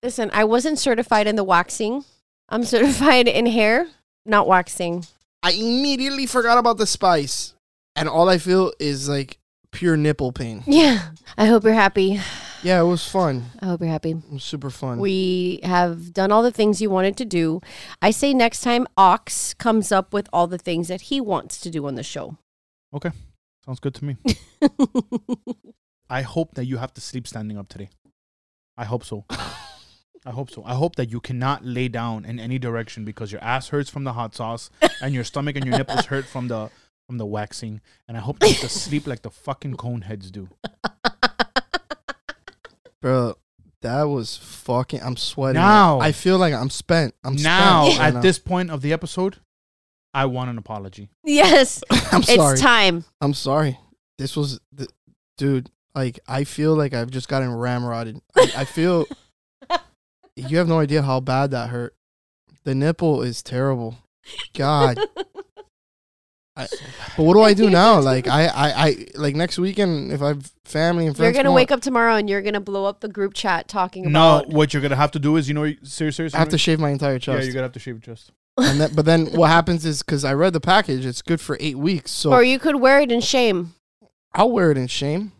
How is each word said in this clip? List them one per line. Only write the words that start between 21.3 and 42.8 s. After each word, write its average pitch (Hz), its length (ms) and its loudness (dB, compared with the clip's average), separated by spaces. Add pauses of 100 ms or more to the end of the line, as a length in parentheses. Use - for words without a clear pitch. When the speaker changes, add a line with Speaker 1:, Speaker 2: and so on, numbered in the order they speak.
Speaker 1:
to 180 80 -12
do 156 140 -6
on 135 120 -6
the - 80 -10
show. - 320 -12 (580)
Speaker 3:
Okay. 156 160 -6 (540)
Sounds 127 160 -12
good 135 160 -6
to - 80 -10
me. 143 120 -6 (1000)
Speaker 1:
<laughs> - 880 -12
Speaker 3:
I 127 140 -4
hope 160 320 -6
that 123 120 -6
you 131 100 -6
have 127 180 -10
to 120 60 -20
sleep - 260 -12
standing 107 320 -12
up 98 100 -14
today. 101 220 -16 (880)
I 120 60 -8
hope 113 200 -6
so. 104 200 -12 (1040)
I - 40 -14
hope 131 180 -10
so. 110 160 -20
I 127 80 -8
hope 160 220 -2
that 123 140 -4
you 117 100 -8
cannot 127 440 -4
lay 123 220 -4
down 117 380 -6
in 117 160 -12
any 123 180 -6
direction 117 460 -8
because 104 260 -12
your 104 140 -14
ass 123 240 -4
hurts 143 200 -4
from 143 140 -12
the 135 120 -8
hot 113 200 -10
sauce 117 360 -10 (300)
and 135 140 -6
your 123 80 -6
stomach 143 320 -6
and 135 100 -6
your 123 140 -2
nipples 120 280 -4
hurt 139 180 -6
from 123 240 -10
the, 110 200 -8 (380)
from 123 120 -12
the 113 80 -8
waxing. 107 540 -10 (280)
And 117 80 -12
I 113 40 -10
hope 117 220 -8
you 427 60 6
have - 120 2
to - 80 -6
sleep - 380 -6
like 123 160 -10
the - 80 -14
fucking - 460 -12
coneheads 104 560 -10
do. 95 160 -14 (2500)